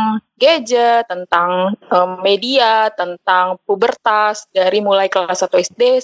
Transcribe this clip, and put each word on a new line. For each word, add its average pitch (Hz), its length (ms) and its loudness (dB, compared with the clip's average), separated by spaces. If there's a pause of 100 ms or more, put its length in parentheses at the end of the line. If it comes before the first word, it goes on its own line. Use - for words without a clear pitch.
(360)
gadget, 240 720 2
tentang, 180 720 -2
eh, 180 280 0 (120)
media, 220 720 2
tentang 185 720 -2
pubertas, 214 880 -2
dari 190 320 0
mulai 196 240 2
kelas 185 320 -2
satu 185 160 -2
S 175 160 -2
D 254 320 0